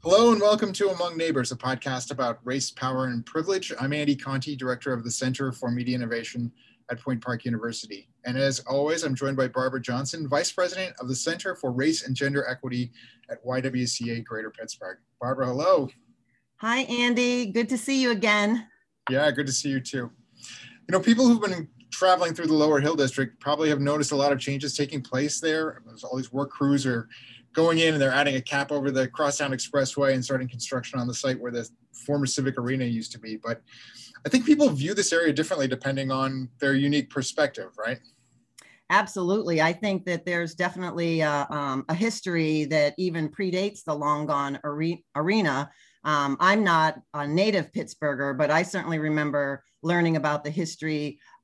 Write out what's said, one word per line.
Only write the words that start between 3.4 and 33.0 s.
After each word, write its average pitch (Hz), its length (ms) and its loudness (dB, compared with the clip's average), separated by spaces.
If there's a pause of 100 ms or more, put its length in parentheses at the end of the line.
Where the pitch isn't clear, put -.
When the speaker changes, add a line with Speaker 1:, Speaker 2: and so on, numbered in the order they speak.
Speaker 1:
I'm 139 140 -2
Andy 147 240 2
Conti, 135 400 -6
Director 127 380 -4
of 117 100 -6
the 120 60 -6
Center 131 420 -2
for 120 180 -6
Media 123 240 -2
Innovation 120 560 -4 (400)
at 120 80 -6
Point 120 240 -6
Park 120 220 -6
University. 113 640 -8 (160)
And 123 140 -4
as 135 220 0
always, 151 440 0
I'm 139 100 0
joined 135 220 -2
by 131 120 2
Barbara 127 340 -2
Johnson, 139 440 -4
Vice 143 240 0
President 180 500 -2
of 127 80 -8
the 131 60 -2
Center 180 400 -4
for 135 160 -4
Race 147 360 0
and 131 100 -2
Gender 139 320 -2
Equity 123 440 -6 (360)
at - 160 -12
Y 127 160 -2
W 127 260 -2
C 117 260 -4
A 113 100 -6
Greater 110 280 -10
Pittsburgh. 101 460 -14 (240)
Barbara, 127 280 -2
hello. 147 420 2 (720)
Speaker 2:
Hi, 233 240 0
Andy. 247 680 2
Good 226 160 0
to 254 80 0
see 269 240 0
you 254 100 4
again. 208 580 2 (420)
Speaker 1:
Yeah, 143 200 4
good 139 180 -2
to 135 40 -4
see 147 160 -2
you 135 120 -2
too. 127 300 -8 (760)
You - 40 0
know, 185 80 4
people 233 280 6
who've 226 140 6
been 180 260 -4 (240)
traveling 180 400 4
through 165 140 -4
the 156 80 4
Lower 151 260 6
Hill 151 160 2
District 131 420 0
probably 147 300 0
have 143 140 2
noticed 147 300 0
a 147 40 0
lot 139 160 4
of 131 60 0
changes 139 360 -6
taking 143 280 -2
place 139 380 -2
there. 160 440 -2
There's - 200 -20
all 127 120 -6
these 127 160 -8
work 135 160 -2
crews 139 380 2
are 117 200 0 (460)
going 165 280 4
in 165 140 4
and 147 60 2
they're 135 120 4
adding 143 240 2
a 127 40 0
cap 139 300 -2
over 143 220 0
the 127 160 2
Crosstown 143 420 0
Expressway 135 640 0
and 127 100 -2
starting 131 240 -2
construction 123 520 -6
on 123 80 -2
the 120 60 -4
site 131 260 -2
where 120 100 -6
the 117 180 -6 (380)
former 143 180 2
Civic 131 320 0
Arena 127 280 -2
used 117 260 -4